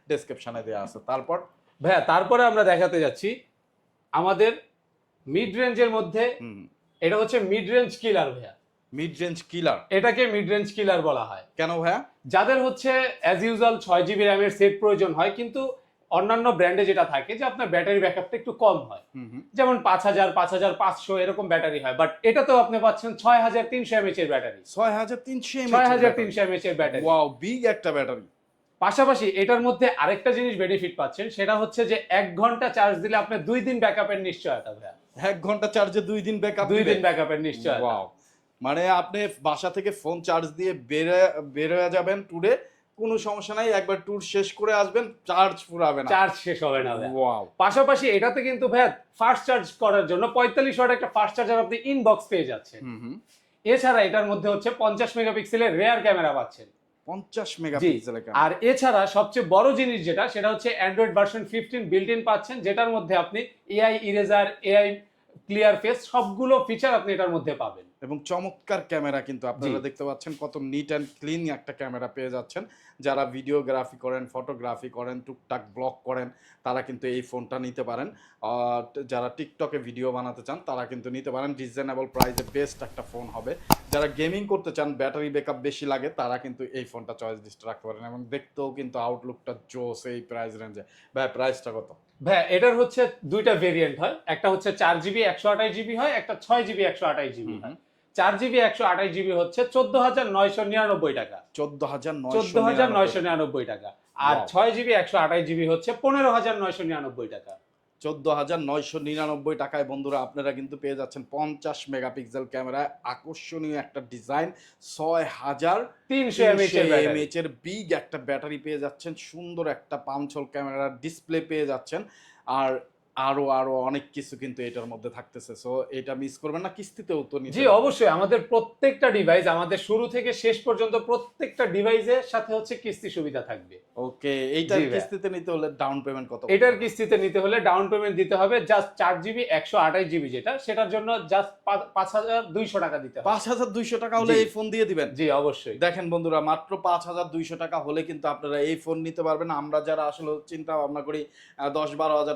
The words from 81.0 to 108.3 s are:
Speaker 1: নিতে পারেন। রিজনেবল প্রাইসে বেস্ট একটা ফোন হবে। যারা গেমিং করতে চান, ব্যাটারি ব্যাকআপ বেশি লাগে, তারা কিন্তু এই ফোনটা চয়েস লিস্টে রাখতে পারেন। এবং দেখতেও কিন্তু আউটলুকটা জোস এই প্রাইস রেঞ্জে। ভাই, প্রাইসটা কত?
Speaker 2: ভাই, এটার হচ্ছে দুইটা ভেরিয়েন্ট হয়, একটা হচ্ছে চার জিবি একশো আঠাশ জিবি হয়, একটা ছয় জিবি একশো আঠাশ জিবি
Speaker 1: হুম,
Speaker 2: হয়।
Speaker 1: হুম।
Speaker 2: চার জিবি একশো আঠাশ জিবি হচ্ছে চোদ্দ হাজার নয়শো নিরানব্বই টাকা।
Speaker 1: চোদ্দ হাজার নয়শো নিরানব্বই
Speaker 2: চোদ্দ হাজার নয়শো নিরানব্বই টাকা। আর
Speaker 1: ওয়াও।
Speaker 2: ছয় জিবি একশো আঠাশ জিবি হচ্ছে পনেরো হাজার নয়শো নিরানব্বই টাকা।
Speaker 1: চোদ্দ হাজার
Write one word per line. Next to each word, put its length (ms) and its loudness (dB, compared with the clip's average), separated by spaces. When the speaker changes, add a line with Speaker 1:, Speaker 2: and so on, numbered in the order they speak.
Speaker 1:
নিতে 220 -8
পারেন। 240 -6
রিজনেবল 500 -6
প্রাইসে 380 -2
বেস্ট 300 -6
একটা 180 -14
ফোন 260 -14
হবে। 280 -10
যারা 160 0
গেমিং 400 -4
করতে 240 -4
চান, 220 -4
ব্যাটারি 360 -4
ব্যাকআপ 260 -4
বেশি 300 -8
লাগে, 240 -4
তারা 280 -6
কিন্তু 260 -14
এই 220 -10
ফোনটা 280 -14
চয়েস 300 -10
লিস্টে 240 -18
রাখতে 200 -12
পারেন। 180 -12
এবং 240 -14
দেখতেও 420 -10
কিন্তু 280 -10
আউটলুকটা 540 -8
জোস 360 -10
এই 160 -10
প্রাইস 360 -10
রেঞ্জে। 260 -16
ভাই, 180 0
প্রাইসটা 380 -2
কত? 220 -12
Speaker 2:
ভাই, 260 2
এটার 260 6
হচ্ছে 320 2
দুইটা 300 2
ভেরিয়েন্ট 440 2
হয়, 160 -2
একটা 240 0
হচ্ছে 220 0
চার 280 2
জিবি 240 -2
একশো 260 0
আঠাশ 220 2
জিবি 240 -6
হয়, 160 0
একটা 300 -4
ছয় 220 2
জিবি 200 -2
একশো 220 0
আঠাশ 300 -2
জিবি 180 -10
Speaker 1:
হুম, 80 -12
Speaker 2:
হয়। 80 -12
Speaker 1:
হুম। 60 -16
Speaker 2:
চার 240 2
জিবি 220 2
একশো 240 2
আঠাশ 280 2
জিবি 200 -2
হচ্ছে 360 0
চোদ্দ 280 0
হাজার 320 2
নয়শো 360 2
নিরানব্বই 500 2
টাকা। 300 -8
Speaker 1:
চোদ্দ 300 -6
হাজার 320 -6
নয়শো 220 -2
নিরানব্বই 160 -2
Speaker 2:
চোদ্দ 140 4
হাজার 240 4
নয়শো 280 4
নিরানব্বই 460 -2
টাকা। 280 -10
আর 200 4
Speaker 1:
ওয়াও। 120 -2
Speaker 2:
ছয় 240 4
জিবি 220 0
একশো 240 2
আঠাশ 280 4
জিবি 220 0
হচ্ছে 340 0
পনেরো 300 4
হাজার 300 0
নয়শো 220 -4
নিরানব্বই 440 -6
টাকা। 320 -16
Speaker 1:
চোদ্দ 280 -6
হাজার 320 0